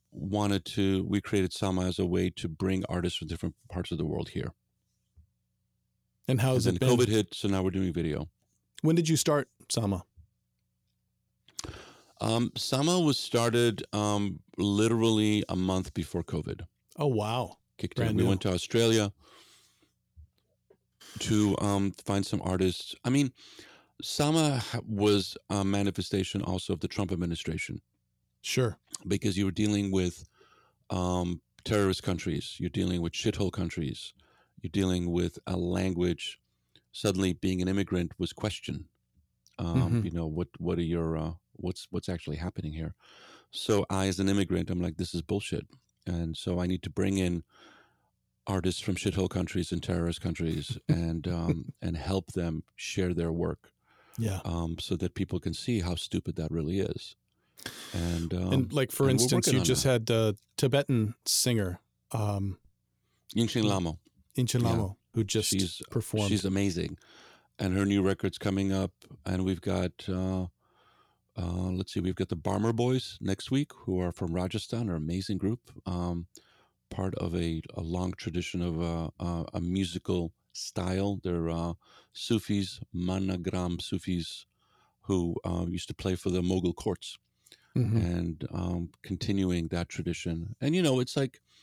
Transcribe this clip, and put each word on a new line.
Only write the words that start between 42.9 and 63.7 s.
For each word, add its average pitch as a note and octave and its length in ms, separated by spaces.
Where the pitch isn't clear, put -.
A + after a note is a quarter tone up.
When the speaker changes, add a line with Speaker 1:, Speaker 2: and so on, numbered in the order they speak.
Speaker 1:
So - 380
I, F#2+ 180
as F#2 120
an G2 100
immigrant, F#2 420
I'm F2+ 100
like, E2 160
"This F2 160
is F2 80
bullshit." - 460
And E2+ 300
so F2+ 220
I F2+ 80
need F#2 160
to F2+ 60
bring G2 300
in F2 240
artists F#2 340
from F#2+ 140
shithole F#2 340
countries F2+ 420
and E2+ 120
terrorist E2+ 360
countries E2 640
Speaker 2:
<laughs> - 60
Speaker 1:
and, E2 380
um, E2+ 540
and E2+ 140
help F#2 360
them E2 320
share F2+ 380
their E2+ 180
work. E2+ 400
Speaker 2:
Yeah. G2+ 280
Speaker 1:
Um, E2+ 340
so - 160
that F2+ 180
people F#2 260
can E2 140
see A#2 280
how F2 140
stupid - 420
that D#2+ 120
really E2 300
is. - 360
And, E2+ 400
um, F#2 200
Speaker 2:
And, B2+ 200
like, C3+ 180
for - 120
Speaker 1:
and C3 160
we're A#2 40
Speaker 2:
instance, B2 240
Speaker 1:
working - 60
Speaker 2:
you B2+ 60
Speaker 1:
on F2 60
Speaker 2:
just C3 180
Speaker 1:
that. C3+ 80
Speaker 2:
had A#2 160
the A2+ 300
Tibetan B2+ 560
singer, G#2 520
um, G2+ 460
Speaker 1:
Yingxin A2+ 300
Lamo. F#2 340